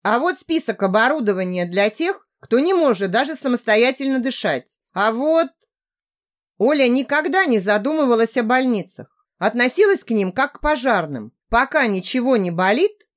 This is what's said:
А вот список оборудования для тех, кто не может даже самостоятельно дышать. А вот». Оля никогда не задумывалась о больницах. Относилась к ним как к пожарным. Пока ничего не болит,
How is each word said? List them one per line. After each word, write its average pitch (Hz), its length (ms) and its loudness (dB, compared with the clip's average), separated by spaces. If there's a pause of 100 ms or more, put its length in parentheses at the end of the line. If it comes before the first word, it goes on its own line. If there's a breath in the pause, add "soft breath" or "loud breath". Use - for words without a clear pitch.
А 220 160 0
вот 349 220 -2
список 320 420 -4
оборудования 196 840 0
для 185 240 0
тех, 330 380 -4 (140)
кто - 180 0
не 339 160 2
может 208 380 2
даже 269 240 0
самостоятельно 254 840 0
дышать. 214 640 -6 (120)
А 208 200 0
вот». 311 380 0 (1080)
Оля 269 320 2
никогда 285 560 0
не 240 160 2
задумывалась 226 760 0
о 247 60 0
больницах. 240 840 -2 (140)
Относилась 254 640 2
к - 80 -6
ним 196 220 0
как 277 220 -2
к - 60 -20
пожарным. 190 680 -2 (180)
Пока 262 380 2
ничего 240 500 0
не 185 140 0
болит, 202 560 0 (100)